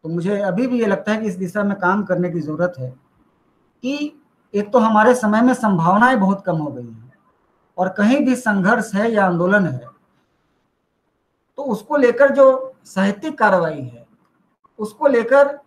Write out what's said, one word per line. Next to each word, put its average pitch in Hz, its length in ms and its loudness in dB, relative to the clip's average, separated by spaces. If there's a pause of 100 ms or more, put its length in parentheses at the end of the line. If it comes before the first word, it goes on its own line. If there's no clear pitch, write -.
तो 160 60 -10
मुझे 185 320 -4
अभी 202 260 -2
भी 247 120 -2
ये 226 60 0
लगता 196 260 -2
है 220 60 0
कि 220 100 -6
इस 180 80 -6
दिशा 190 280 -6
में 202 140 -2
काम 190 260 0
करने 180 260 -2
की 170 100 -6
जरूरत 151 380 -4
है 127 120 -10 (920)
कि 294 400 -8 (320)
एक 208 200 -4
तो 247 60 6
हमारे 220 360 4
समय 220 260 0
में 254 120 4
संभावनाएं 208 680 2
बहुत 190 260 0
कम 165 120 -2
हो 147 140 -6
गई 120 200 -14
हैं 113 220 -20 (640)
और 185 120 -2
कहीं 233 360 2
भी 254 100 0
संघर्ष 214 580 -2
है 220 180 0
या 202 140 2
आंदोलन 180 420 0
है, 127 200 -8 (1700)
तो 277 60 -10
उसको 277 340 -4
लेकर 269 340 4
जो 262 440 4 (100)
साहित्यिक 202 520 -4
कार्रवाई 170 440 0
है, 117 260 -16 (720)
उसको 220 280 -4
लेकर 277 600 2